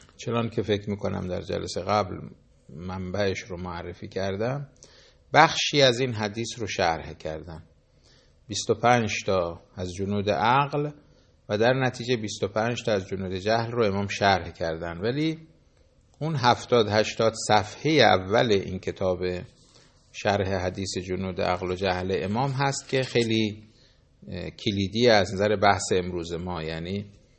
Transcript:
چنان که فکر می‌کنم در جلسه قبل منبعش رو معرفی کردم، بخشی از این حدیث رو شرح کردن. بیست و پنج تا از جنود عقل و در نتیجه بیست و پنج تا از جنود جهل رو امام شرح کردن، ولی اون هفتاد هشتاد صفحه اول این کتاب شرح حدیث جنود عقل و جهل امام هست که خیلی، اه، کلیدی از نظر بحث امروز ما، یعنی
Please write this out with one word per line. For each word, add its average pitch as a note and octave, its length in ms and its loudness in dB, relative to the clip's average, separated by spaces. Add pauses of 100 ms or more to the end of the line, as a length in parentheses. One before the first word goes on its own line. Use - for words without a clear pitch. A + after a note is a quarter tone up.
(160)
چنان A#2 340 -2
که A2+ 120 -2
فکر G#2 280 -2
می‌کنم G2 380 -4
در F2+ 120 -4
جلسه F2+ 420 -6
قبل G2 340 0 (600)
منبعش F#2 640 -4
رو F2+ 160 -12
معرفی F2 520 -10
کردم، G2+ 600 -4 (680)
بخشی D3 480 4
از B2 180 4
این B2+ 140 0
حدیث G#2+ 340 -4 (100)
رو A2 80 -6
شرح E2 460 0
کردن. D#2 500 -10 (840)
بیست G#2 220 -4
و A2 40 4
پنج A#2 520 2
تا F2 340 0 (160)
از F2+ 160 -6
جنود G2 380 -2
عقل C#3 600 2 (580)
و G#2 100 0
در A#2+ 140 6
نتیجه B2+ 440 0
بیست G#2+ 260 -6
و - 60 -2
پنج A2+ 360 -2
تا A2+ 80 0
از F#2+ 140 0
جنود F#2+ 280 -6
جهل A2 360 0
رو A#2+ 140 0
امام G2+ 220 0
شرح F#2+ 440 2
کردن، E2+ 480 -6
ولی D3 400 -2 (800)
اون D#3 180 -4
هفتاد A#2 520 4
هشتاد G#2+ 440 2 (160)
صفحه G#2+ 440 2
اول G#2+ 600 6
این F#2 260 0
کتاب F2+ 400 -2 (960)
شرح G2 520 0
حدیث F#2+ 340 -4
جنود F#2 420 -6
عقل F2+ 300 -2
و F#2 40 -2
جهل F#2 480 0
امام A2+ 280 -2
هست C#3 380 -2
که C3 140 0
خیلی، A2 600 0 (640)
اه، F2 220 -10
کلیدی G2+ 580 0
از F#2+ 260 4
نظر G#2 220 2
بحث G2 360 4
امروز F2+ 400 -2
ما، F2 300 -6
یعنی E2+ 440 -6 (320)